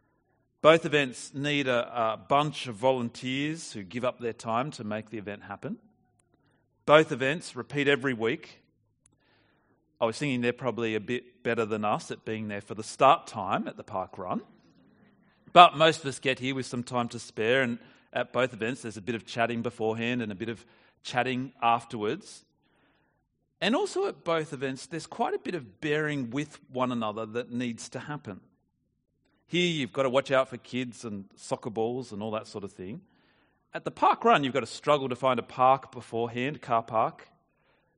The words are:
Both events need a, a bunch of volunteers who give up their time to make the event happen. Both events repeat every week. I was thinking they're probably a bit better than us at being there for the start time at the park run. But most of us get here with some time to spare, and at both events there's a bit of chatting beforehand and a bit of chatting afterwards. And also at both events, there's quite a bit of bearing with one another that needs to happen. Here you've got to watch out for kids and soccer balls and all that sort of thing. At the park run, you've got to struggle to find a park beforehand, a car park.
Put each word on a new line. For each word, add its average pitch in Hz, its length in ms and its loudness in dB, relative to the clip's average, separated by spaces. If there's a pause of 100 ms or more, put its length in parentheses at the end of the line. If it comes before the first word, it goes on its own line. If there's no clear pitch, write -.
(600)
Both 165 260 8
events 139 480 -2
need 143 320 -2
a, 117 460 0
a 104 40 -6
bunch 143 520 0
of 113 80 -8
volunteers 131 960 -2
who 104 100 -10
give 113 220 -8
up 123 160 -4
their 117 120 -4
time 120 400 -4
to 120 120 -12
make 107 260 -8
the 117 80 -8
event 101 240 -10
happen. 131 360 -10 (1080)
Both 156 240 8
events 135 460 -2
repeat 139 320 -2
every 139 260 2
week. 117 480 -4 (1400)
I 120 40 2
was 113 120 0
thinking 135 240 -2
they're 120 120 2
probably 117 420 -2
a 107 60 0
bit 123 420 -8
better 117 220 0
than 107 200 -2
us 117 280 -2
at - 120 -14
being 110 220 -8
there 101 140 -8
for 101 160 -12
the 107 80 -10
start - 420 4
time 110 400 -4
at - 100 -10
the 127 60 -14
park 95 360 -6
run. 92 240 -6 (1120)
But 170 240 12
most 156 260 6
of 143 40 -6
us 131 140 -6
get 127 180 0
here 127 160 -2
with 131 120 -4
some 120 180 -6
time 123 240 -2
to 117 100 -10
spare, 117 440 2
and 120 180 -4 (320)
at 120 200 -4
both 123 220 0
events 110 280 -4
there's 107 140 -8
a 110 60 -10
bit 117 140 -2
of 101 100 -8
chatting 117 360 0
beforehand 117 600 -2
and 107 80 -6
a 98 60 -8
bit 110 120 -8
of 113 160 -8 (380)
chatting 127 580 -2
afterwards. 117 840 -2 (1160)
And 202 140 2
also 381 320 0
at 147 160 -8
both 160 300 -2
events, 135 340 -6
there's 160 220 -10
quite 247 260 -4
a 403 60 -4
bit - 160 -6
of 127 240 -14
bearing 147 500 -2
with 143 300 -6 (100)
one 127 220 0
another 110 340 -4
that 117 240 -6
needs 120 380 -6
to 131 100 -10
happen. 127 440 -10 (1040)
Here 175 220 2
you've 147 240 -2
got 135 120 0
to 135 40 2
watch 131 220 2
out 131 180 4
for 127 80 -12
kids 123 480 -6
and 101 220 -10 (100)
soccer - 320 -6
balls 120 420 -4
and 101 120 -8
all 110 80 -6
that 107 160 -6
sort 101 180 -12
of 98 80 -12
thing. 98 300 -12 (720)
At 165 100 -10
the 165 60 -6
park - 340 2
run, 214 200 6
you've 127 100 -2
got 135 60 0
to 113 60 -2
struggle 139 440 0
to 123 60 -6
find 127 220 2
a 113 40 -2
park 131 500 2
beforehand, 120 640 -4
a - 20 -16
car 117 240 0
park. 120 460 -2 (680)